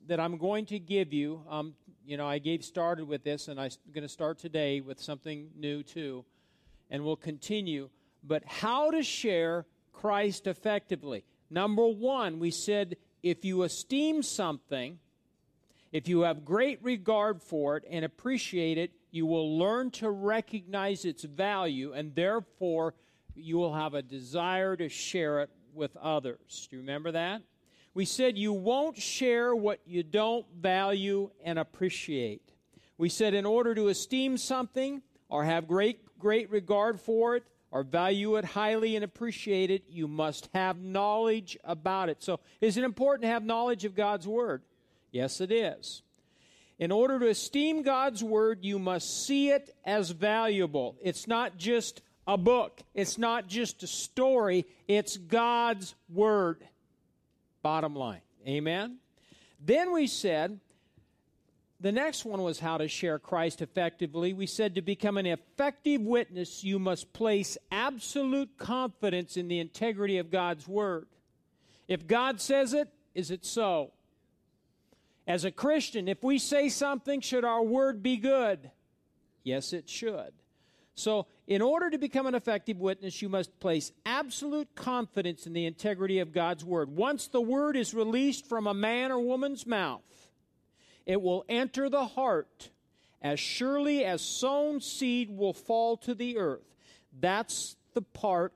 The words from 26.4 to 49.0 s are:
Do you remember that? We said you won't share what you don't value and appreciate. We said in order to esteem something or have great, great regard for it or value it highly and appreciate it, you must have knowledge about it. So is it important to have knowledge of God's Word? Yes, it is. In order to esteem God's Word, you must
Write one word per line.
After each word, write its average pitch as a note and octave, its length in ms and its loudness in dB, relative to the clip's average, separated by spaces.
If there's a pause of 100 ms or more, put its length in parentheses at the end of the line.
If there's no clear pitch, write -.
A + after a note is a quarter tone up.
Do C3 60 -16
you B2+ 60 -14
remember D3 300 -6
that? F3 300 -4 (520)
We F#3+ 100 0
said B3 320 0
you G#3 160 0
won't B3 460 0
share A#3+ 580 2
what G#3 300 0
you F3 160 -2
don't G#3+ 420 2 (100)
value G3 760 2 (120)
and E3 160 -2
appreciate. D3+ 960 -4 (460)
We E3+ 100 2
said G#3 240 2
in G3+ 140 2
order A#3 280 4
to G#3 140 4
esteem C4 480 0
something C4 640 -2 (300)
or D3 140 2
have E3 220 2
great, G3 340 2 (180)
great G#3 320 2
regard G3+ 500 2
for A#3 360 2
it A#3+ 80 -2 (260)
or C#3 140 0
value G3 520 2
it G#3 80 2
highly A3 520 2
and G#3 80 0
appreciate G3+ 640 0
it, G3 180 0
you D#3+ 200 -4
must D3+ 440 -2
have F#3 260 0
knowledge G#3 880 0
about F3 460 -2
it. - 120 -6
So F3+ 180 -2 (200)
is G#3+ 160 4
it B3+ 80 2
important C4 380 2
to A3+ 60 2
have A3+ 160 0
knowledge A3+ 420 0
of G3 80 -6
God's G3+ 340 0
Word? G#3+ 320 0 (500)
Yes, C3 300 -2
it F#3 100 -2
is. G#3+ 520 -2 (760)
In E3+ 140 0
order B3+ 260 4
to A#3+ 100 4
esteem D4+ 540 0
God's C4 400 2
Word, A3 400 2
you G3 160 -2
must F#3 460 -2